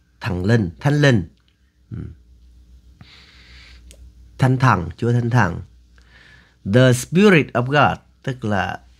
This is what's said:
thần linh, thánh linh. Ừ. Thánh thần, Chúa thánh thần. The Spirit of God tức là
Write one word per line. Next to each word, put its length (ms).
thần 240
linh, 240
thánh 220
linh. 260
Ừ. 60
Thánh 200
thần, 400
Chúa 140
thánh 180
thần. 320
The 200
Spirit 600
of 120
God 320
tức 220
là 340